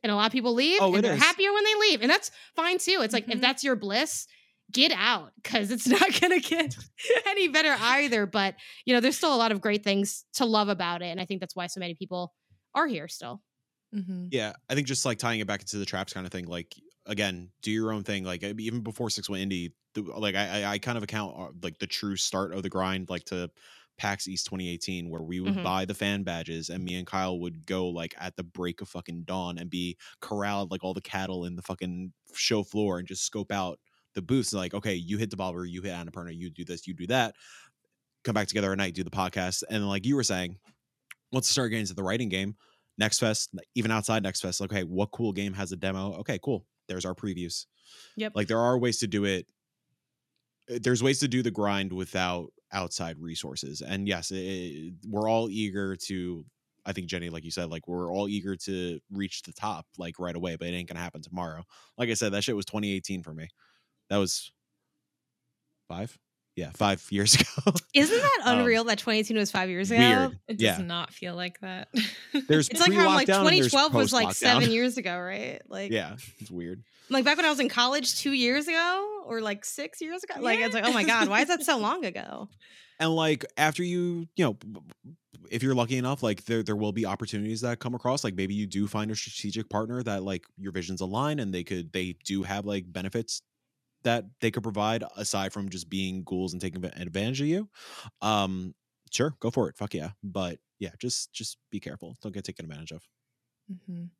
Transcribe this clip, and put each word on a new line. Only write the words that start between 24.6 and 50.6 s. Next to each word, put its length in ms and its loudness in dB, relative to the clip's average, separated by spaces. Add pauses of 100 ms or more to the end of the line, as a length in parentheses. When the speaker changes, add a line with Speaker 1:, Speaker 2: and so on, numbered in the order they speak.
Speaker 2:
eighteen, 400 -6
where 120 -8
we 200 -4
would 200 0
Speaker 1:
Mm-hmm. 0 -
Speaker 2:
buy 240 0
the 80 -4
fan 300 -2
badges 460 -6
and 140 -6
me 120 -4
and 100 -6
Kyle 360 -2
would 260 -8
go, 220 -2
like, 280 -8
at 200 -10
the 60 -8
break 380 -6
of 60 -12
fucking 380 -12
dawn 320 -4
and 120 -10
be 280 -4 (240)
corralled 500 -4
like 120 -6
all 100 -2
the 80 -6
cattle 440 -6
in 120 -8
the 40 -12
fucking 520 -8 (200)
show 300 0
floor 360 0
and 80 -10
just 160 -8
scope 280 -6
out 280 -2 (360)
the 60 -4
booths. 320 0
Like, 200 -2
"Okay, 220 -2
you 220 -4
hit 120 -2
Devolver, 400 -6
you 120 -8
hit 120 -6
Annapurna, 420 -10
you 140 -8
do 160 -12
this, 220 -10
you 80 -8
do 120 -8
that. 280 2 (880)
Come 120 -2
back 120 2
together 240 2
at 80 0
night, 160 0
do 80 -4
the 80 -6
podcast." 580 -2
And 200 0
like 160 -2
you 100 2
were 80 2
saying, 360 -2 (720)
once 180 0
it 40 2
started 180 2
getting 120 -2
into 120 -6
the 80 -4
writing 260 0
game, 260 -2 (420)
Next 220 2
Fest, 320 0 (240)
even 160 2
outside 320 2
Next 180 -4
Fest, 200 -4
like, 100 -6
okay, 120 0
what 280 -2
cool 220 -2
game 200 -4
has 180 -6
a 60 -6
demo? 420 -2
Okay, 240 -4
cool. 240 -2 (200)
There's 180 -4
our 100 -4
previews. 520 -6 (480)
Speaker 1:
Yep. 200 -6
Speaker 2:
Like, 120 0
there 120 2
are 180 4
ways 220 0
to 80 -2
do 180 0
it. 220 -2 (1200)